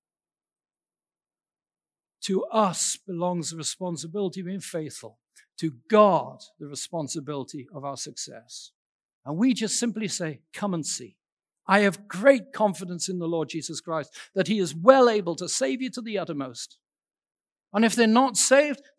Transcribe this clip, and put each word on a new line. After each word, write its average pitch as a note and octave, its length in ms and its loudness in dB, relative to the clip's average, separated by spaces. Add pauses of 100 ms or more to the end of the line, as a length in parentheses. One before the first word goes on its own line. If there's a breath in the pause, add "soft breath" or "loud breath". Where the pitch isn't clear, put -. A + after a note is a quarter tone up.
(2250)
To G3 220 -2
us G#3 520 0
belongs F3 540 -4
the E3 60 -10
responsibility F3 840 -6
of E3+ 60 -8
being F#3+ 120 -8
faithful. C#3+ 600 -10 (380 soft breath)
To D#3+ 140 -4 (180)
God, E3+ 540 4 (160)
the D3+ 80 -12
responsibility C#3+ 1080 -8
of C3+ 100 -12
our C#3 140 -8
success. - 720 -14 (540)
And D3+ 120 -6
we B3 160 4
just G3+ 260 -2
simply A3 280 -2
say, D#3 360 -6 (100)
"Come G3+ 200 -4
and D#3 120 -2
see." - 320 -10 (480)
I G3 140 6
have G3+ 280 0
great A3+ 460 4
confidence F#3 560 -2
in F#3 100 -4
the E3+ 80 -4
Lord E3 220 -2
Jesus D#3+ 320 -8
Christ D#3+ 340 -6 (200 loud breath)
that F#3+ 120 0
he G#3 120 0
is D#3+ 140 0
well A#3+ 360 6
able F#3+ 260 -2
to F3 140 -8
save C4+ 320 -2
you C4 80 -4
to A#3+ 120 -12
the G#3+ 160 -6
uttermost. C#3+ 600 -8 (960)
And G#3 100 4
if A3+ 120 4
they're A3+ 120 4
not A#3 300 4
saved, C#4+ 440 4 (180 soft breath)